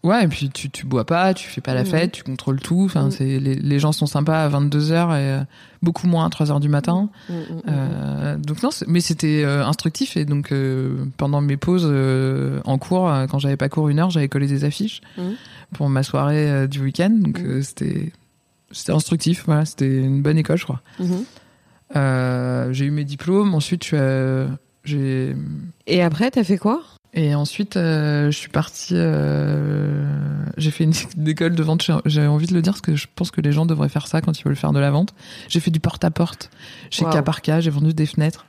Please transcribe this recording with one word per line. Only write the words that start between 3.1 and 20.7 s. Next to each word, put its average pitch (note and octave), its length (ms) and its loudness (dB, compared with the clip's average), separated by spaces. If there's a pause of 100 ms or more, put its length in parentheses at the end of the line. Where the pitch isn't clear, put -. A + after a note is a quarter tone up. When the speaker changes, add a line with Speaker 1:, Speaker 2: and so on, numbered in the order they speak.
Speaker 1:
c'est, C3+ 300 0
les, C3+ 140 0
les C#3+ 240 0
gens D3+ 120 2
sont D3+ 140 0
sympas D#3 400 2
à - 20 2
vingt-deux C#3+ 460 2
heures E3+ 200 2
et, C#3 200 0
euh, C3+ 60 0 (420)
beaucoup E3+ 260 0
moins E3 180 4
à E3 40 2
trois D3+ 220 -2
heures C#3+ 100 2
du D3 80 2
matin. E3+ 400 2 (200)
Speaker 2:
Mhm, F3 60 -6
mhm, E3 60 -6 (140)
mhm. D#3+ 120 -10
Speaker 1:
Euh, C#3+ 720 -2
donc D3+ 260 -4
non, C4+ 80 0
c'est, - 160 -8
mais F3 140 4
c'était, D3+ 420 0
euh, C#3+ 220 2
instructif D#3 500 -2
et D#3 80 0
donc, C#3+ 300 -2
euh, C3+ 500 -2 (140)
pendant C#3+ 240 0
mes C#3+ 160 0
pauses, F3 280 2
euh, C3+ 800 2
en - 140 0
cours, F#3 320 0
euh, C3+ 180 2
quand C#3 120 -2
j'avais C#3 180 0
pas C3+ 100 0
cours D3+ 220 0
une D3 100 2
heure, F#3 100 2
j'allais D3+ 200 2
coller C#3 180 0
des C#3 160 0
affiches G3+ 380 -2 (160)
Speaker 2:
Mhm. F3+ 160 -4 (400)
Speaker 1:
pour C#3+ 160 0
ma C3+ 140 2
soirée, D3 460 0
euh, C3+ 180 2
du C#3 120 -4
week-end. C#3 300 0 (100)
Donc, E3+ 220 0
Speaker 2:
Mhm. F3 60 -6
Speaker 1:
euh, C3 140 -2
c'était, - 520 -6 (580)
c'était - 220 -6
instructif. D#3+ 540 0
Voilà, D#3 180 2
c'était C3+ 320 0
une C3+ 240 2
bonne D3+ 160 2
école, D#3 220 2
je - 40 -6
crois. B2+ 180 -8 (200)